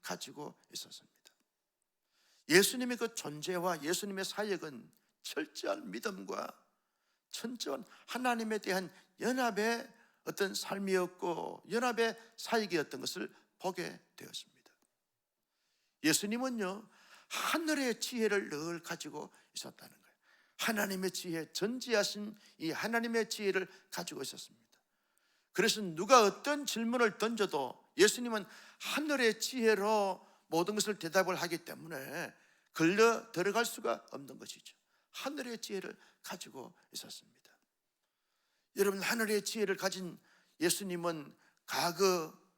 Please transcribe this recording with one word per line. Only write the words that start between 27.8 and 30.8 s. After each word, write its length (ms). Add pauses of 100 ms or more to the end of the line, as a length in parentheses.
예수님은 500 (340)
하늘의 600
지혜로 840 (200)
모든 300
것을 220